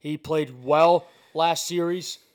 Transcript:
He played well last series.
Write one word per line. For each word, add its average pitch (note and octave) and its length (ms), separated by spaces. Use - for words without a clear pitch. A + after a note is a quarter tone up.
He D3 160
played C#3 480
well D#3+ 420
last E3 340
series. F3 500